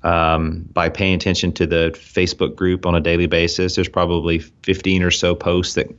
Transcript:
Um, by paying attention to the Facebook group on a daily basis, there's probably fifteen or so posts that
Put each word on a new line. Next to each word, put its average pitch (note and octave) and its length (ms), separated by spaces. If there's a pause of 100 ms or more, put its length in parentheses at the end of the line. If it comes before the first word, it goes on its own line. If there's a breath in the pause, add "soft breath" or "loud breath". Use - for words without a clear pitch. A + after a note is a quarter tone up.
Um, E2 720
by E2+ 160
paying F#2+ 260
attention F2+ 380
to E2+ 160
the E2 260
Facebook - 600
group F2+ 280
on E2+ 120
a E2 40
daily E2+ 280
basis, E2+ 480
there's F#2 120
probably E2+ 520
fifteen F#2 640
or F2 80
so F2 240
posts F2+ 380
that - 120 (120)